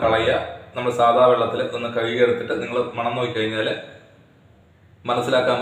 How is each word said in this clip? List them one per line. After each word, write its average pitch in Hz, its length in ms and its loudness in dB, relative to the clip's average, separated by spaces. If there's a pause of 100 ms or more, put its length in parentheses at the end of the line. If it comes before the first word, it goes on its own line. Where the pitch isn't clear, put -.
കളയുക. 113 340 2 (380)
നമ്മൾ 123 140 -2 (100)
സാധാ 120 320 6
വെള്ളത്തിൽ 117 280 0 (160)
ഒന്ന് 120 200 -6
കഴുകിയെടുത്തിട്ട് 117 680 0
നിങ്ങൾ 120 160 -4 (200)
മണം 120 200 -2
നോക്കിക്കഴിഞ്ഞാൽ 110 500 -2 (1400)
മനസ്സിലാക്കാൻ 127 520 2